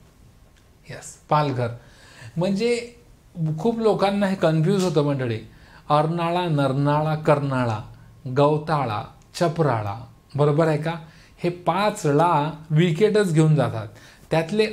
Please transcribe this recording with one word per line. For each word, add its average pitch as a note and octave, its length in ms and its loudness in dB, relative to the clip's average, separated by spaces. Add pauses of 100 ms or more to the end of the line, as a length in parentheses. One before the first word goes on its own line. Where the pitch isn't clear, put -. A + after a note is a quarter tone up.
(920)
यस, - 260 -18 (120)
पालघर. C3+ 400 0 (680)
म्हणजे A3+ 640 -2 (600)
खूप A3+ 180 0
लोकांना G3+ 480 2
हे F#3+ 100 -2
confuse F3+ 480 2
होतं D#3 180 2
मंडळी, C3 360 -2 (520)
अर्नाळा, E3+ 580 0
नरनाळा, D3 640 0
कर्नाळा, C3+ 680 0 (560)
गवताळा, D3 680 0 (320)
चपराळा, A#2+ 680 -2 (300)
बरोबर D3 320 2
आहे D3+ 120 2
का? E3 160 -6 (440)
हे F3 120 -2
पाच F#3+ 560 -2
ळा D3+ 440 2 (200)
विकेटच F3+ 600 2
घेऊन D#3 220 4
जातात. A2 340 -2 (420)
त्यातले E3 420 0